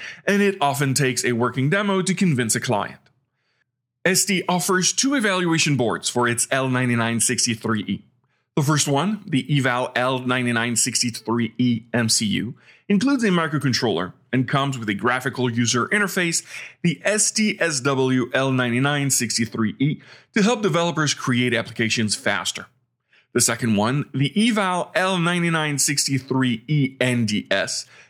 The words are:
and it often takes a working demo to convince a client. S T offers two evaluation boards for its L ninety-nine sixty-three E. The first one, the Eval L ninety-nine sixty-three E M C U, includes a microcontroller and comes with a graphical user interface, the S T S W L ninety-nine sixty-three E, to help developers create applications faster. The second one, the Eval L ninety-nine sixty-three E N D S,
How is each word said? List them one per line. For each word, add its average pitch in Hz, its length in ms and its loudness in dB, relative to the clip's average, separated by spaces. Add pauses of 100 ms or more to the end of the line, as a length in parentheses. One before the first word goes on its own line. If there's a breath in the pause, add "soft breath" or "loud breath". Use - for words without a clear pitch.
(280 loud breath)
and 202 160 2
it 196 180 2
often 139 320 0
takes 127 320 0
a 123 60 2
working 123 400 0
demo 196 320 0
to 180 100 0
convince 139 420 2
a 120 40 -2
client. - 400 -2 (1040)
S 185 180 2
T 190 240 0
offers 180 460 0
two 269 220 0
evaluation 180 600 2
boards 107 320 0
for 120 180 2
its 117 240 0
L 135 180 0
ninety-nine 120 500 0
sixty-three 113 680 -2
E. 98 180 -6 (500)
The 160 60 2
first 147 260 2
one, 170 380 0
the 131 180 0 (140)
Eval 127 380 0
L 127 240 2
ninety-nine 123 560 0
sixty-three 113 840 -2
E 120 340 2
M 117 160 2
C 113 180 0
U, 98 280 -2 (340 soft breath)
includes 233 360 2
a 208 60 2
microcontroller 135 840 0 (200)
and 127 140 0
comes 139 300 0
with 113 120 -6
a 107 40 -2
graphical 123 560 0
user 117 380 0
interface, 185 580 -2 (360 loud breath)
the 165 220 0
S 208 280 0
T 214 280 0
S 156 200 -2
W 131 540 0
L 135 180 0
ninety-nine 131 600 0
sixty-three 113 680 -2
E, 143 220 0 (320 loud breath)
to 220 80 2
help 214 200 4
developers 165 520 0
create 123 400 0
applications 110 640 -2
faster. - 500 -4 (680 soft breath)
The 117 80 2
second 113 340 0
one, 123 380 0
the 143 220 0
Eval 202 600 0
L 185 240 2
ninety-nine 165 580 0
sixty-three 131 880 0
E 147 320 0
N 123 280 0
D 104 240 -2
S, - 340 -2 (240 loud breath)